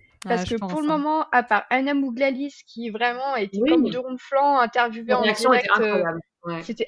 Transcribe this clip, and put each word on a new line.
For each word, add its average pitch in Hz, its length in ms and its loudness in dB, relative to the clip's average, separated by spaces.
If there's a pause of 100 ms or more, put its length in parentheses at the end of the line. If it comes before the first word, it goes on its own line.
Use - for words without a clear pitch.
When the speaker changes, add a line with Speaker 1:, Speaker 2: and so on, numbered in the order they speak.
(240)
Speaker 1:
parce 185 200 -2
Speaker 2:
Ah, - 20 -4
je 233 100 -2
Speaker 1:
que 220 40 -4
pour 196 100 -6
Speaker 2:
pense, 311 120 -4
Speaker 1:
le 294 80 -4
Speaker 2:
hein. 311 80 0
Speaker 1:
moment, 302 340 -2
à 240 120 4
part 208 260 0
Anna 269 240 0
Mouglalis, 277 600 -2 (140)
qui 233 220 -10
vraiment 240 460 -2
était 196 240 -4
Speaker 3:
Oui. 262 100 2
Speaker 1:
comme 302 200 4
deux 240 100 -6
ronds 254 140 -8
de 247 80 -10
flanc, 277 380 2
interviewée 233 500 0
Speaker 3:
La 247 100 2
Speaker 1:
en - 40 0
Speaker 3:
réaction 226 280 2
était 247 160 4
Speaker 1:
direct, 214 140 4
euh, 214 120 2
Speaker 3:
incroyable, 170 260 -2 (260)
ouais. 165 180 -8
Speaker 1:
c'était 226 240 -6